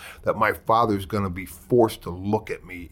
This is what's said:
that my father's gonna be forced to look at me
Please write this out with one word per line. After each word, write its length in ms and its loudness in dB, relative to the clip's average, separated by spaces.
that 160 -2
my 160 2
father's 540 2
gonna 240 -2
be 160 -10
forced 560 2
to 80 -8
look 400 -2
at 120 -10
me 280 -14